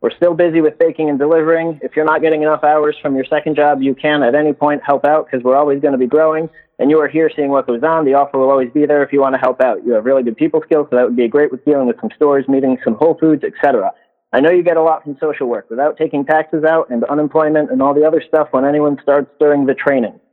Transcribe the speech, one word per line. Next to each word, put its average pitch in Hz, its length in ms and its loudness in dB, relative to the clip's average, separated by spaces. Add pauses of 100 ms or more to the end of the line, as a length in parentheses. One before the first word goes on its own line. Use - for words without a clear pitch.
We're 113 100 -2
still 175 220 0
busy 165 280 2
with 151 180 0
baking 160 300 0
and 143 100 -2
delivering. 160 640 0
If 127 120 -8
you're 156 100 0
not 156 160 0
getting 156 200 0
enough 151 220 0
hours 151 380 2
from 139 140 -4
your 131 100 -2
second 151 300 -2
job, 147 280 0
you 135 100 0
can 147 300 -2
at 120 120 2
any 151 180 0
point 147 300 -2
help 143 220 0
out 151 240 0
'cause 127 140 -4
we're 127 120 2
always 143 260 0
gonna 139 160 0
be 127 100 0
growing. 156 420 0 (300)
And 135 120 0
you 156 100 4
are 143 60 0
here 156 280 0
seeing 143 140 -2
what 139 180 0
goes 120 160 -4
on. 160 220 0
The 135 100 2
offer 139 220 0
will 131 140 2
always 131 200 0
be 147 140 0
there 147 180 2
if 135 100 -6
you 139 80 2
wanna 135 180 0
help 127 220 -2
out. 123 240 0
You 120 80 0
have 107 120 0
really 135 180 2
good 117 140 -6
people 156 260 0
skills, 147 260 0
so 127 60 -2
that 123 100 2
would 120 100 -2
be 120 120 0
great 143 240 0
with 127 140 -12
dealing 143 220 2
with 117 120 -4
some 110 160 -8
stores, 139 320 0
meeting 135 360 0
some 117 120 -2
Whole 156 200 2
Foods, 156 280 0
et - 180 -6
cetera. 113 300 0 (420)
I 120 60 2
know 151 120 4
you 180 100 2
get 170 160 2
a 160 40 2
lot 160 220 0
from 143 160 -12
social 147 280 -4
work 120 220 -6
without 139 280 -2
taking 151 280 -2
taxes 156 380 0
out 160 260 2
and 120 160 -2
unemployment 151 680 0
and 131 100 0
all 139 140 2
the 151 100 4
other 160 160 2
stuff 151 300 -2
when 131 140 0
anyone 147 360 0
starts 143 380 0
during 147 260 2
the 135 80 0
training. 127 460 -2 (140)